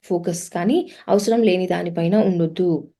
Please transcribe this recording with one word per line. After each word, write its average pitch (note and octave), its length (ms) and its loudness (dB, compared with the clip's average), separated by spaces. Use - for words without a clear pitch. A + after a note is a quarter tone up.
ఫోకస్, E3+ 340 -4
కానీ G3+ 220 0
అవసరం A3 360 2
లేని F#3 240 0
దానిపైన E3+ 420 -2
ఉండొద్దు. E3+ 400 0